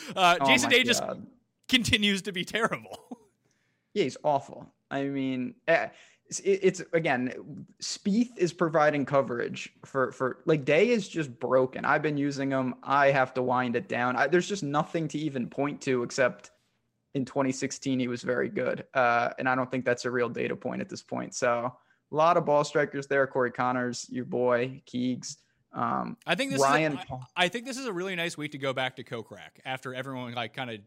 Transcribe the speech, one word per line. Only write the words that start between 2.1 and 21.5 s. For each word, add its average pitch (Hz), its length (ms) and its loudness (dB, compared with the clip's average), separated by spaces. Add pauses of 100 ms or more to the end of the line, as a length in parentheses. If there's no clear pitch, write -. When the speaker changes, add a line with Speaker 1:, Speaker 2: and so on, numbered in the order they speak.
Speaker 1:
to 208 100 -6
be 175 120 -4
terrible. 139 540 -4 (120)
<laughs> 247 80 -16 (760)
Speaker 2:
Yeah, 202 100 2
he's - 180 -4
awful. 139 480 -2 (200)
I 139 140 -2
mean, 131 500 -2 (120)
eh, 139 220 4 (380)
it's, - 140 -10
it, 190 220 2
it's, 185 200 2 (100)
again, 139 720 0 (160)
Spieth - 560 0
is 170 160 0
providing 151 540 4
coverage 120 640 0 (140)
for, 135 280 0
for, - 320 -4
like, 151 220 2
Day 175 240 6
is 226 180 2
just 139 320 -6
broken. 127 460 2
I've 147 160 4
been 151 160 0
using 139 320 -2
him. 131 320 0
I 139 280 6
have 131 240 4
to 127 80 0
wind 123 340 0
it 101 120 -4
down. 123 260 0
I, 135 120 4
there's 175 200 2
just 202 160 -6
nothing 151 460 -2
to 147 100 -4
even 135 300 -4
point 143 340 -4
to 127 200 0
except - 480 0 (640)
in 135 100 -2
twenty 135 260 -2
sixteen, 131 480 -4
he 127 100 -2
was 120 140 -6
very 123 280 -2
good. 123 420 -4
Uh, 120 460 2
and 131 100 -2
I 131 60 2
don't 127 160 -2
think 127 160 -4
that's 120 180 0
a 123 60 -4
real 120 180 0
data 123 260 -4
point 127 280 -6
at 120 80 -10
this 120 120 -10
point. 123 320 -8
So 120 400 0 (380)